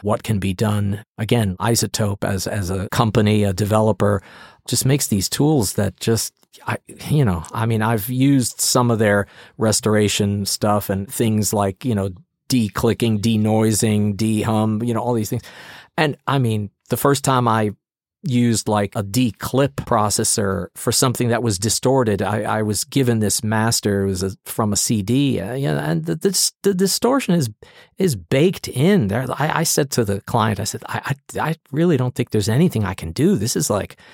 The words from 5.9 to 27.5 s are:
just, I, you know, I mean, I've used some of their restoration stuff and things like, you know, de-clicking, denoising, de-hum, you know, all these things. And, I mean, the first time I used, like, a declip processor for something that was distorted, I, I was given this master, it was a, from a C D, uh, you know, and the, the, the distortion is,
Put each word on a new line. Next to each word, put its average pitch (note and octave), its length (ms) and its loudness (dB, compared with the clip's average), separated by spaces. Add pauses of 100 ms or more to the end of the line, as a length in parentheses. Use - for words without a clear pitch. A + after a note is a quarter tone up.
just, - 320 -2 (340)
I, A2+ 120 -6 (300)
you D3 160 2
know, E2+ 280 0
I A2+ 140 -2
mean, A2+ 160 0
I've A2 260 0
used C3 520 2
some B2 300 2
of A2+ 80 2
their G#2 280 2 (320)
restoration G#2 880 0
stuff G#2 440 0
and G2 220 -4
things G#2+ 400 0
like, G2+ 320 -2
you B2 100 0
know, G2 160 -2 (380)
de-clicking, A2+ 720 0
denoising, G#2+ 960 2
de-hum, A2 640 0
you A#2+ 120 -2
know, A2 60 -2
all A#2+ 140 -2
these A2 160 -2
things. A#2+ 120 -6 (540)
And, D3+ 200 0 (100)
I C#3 120 0
mean, A2 320 -2 (180)
the A#2+ 80 -2
first C#3 280 2
time B2+ 220 2
I A2 240 2 (520)
used, A#2+ 460 0
like, G#2 280 0
a A2 60 -2
declip B2+ 760 -2
processor G#2 960 0
for - 180 -4
something B2 360 0
that A#2 140 0
was G#2+ 160 0
distorted, A2 640 0
I, G#2+ 220 -2
I A2 200 -2
was G#2+ 220 -2
given A#2+ 360 0
this G2+ 220 0
master, A2 600 0
it G2 60 2
was F#2 140 -2
a, F#2+ 100 -2 (120)
from G#2 280 -2
a G2 40 -2
C A2+ 260 0
D, A#2+ 380 0
uh, G2+ 140 -6
you C#3 140 -4
know, D3 100 0
and D#3 260 -2
the, E3 120 -4
the, - 340 0 (120)
the G3 120 2
distortion G3+ 600 0
is, C#3+ 140 2 (480)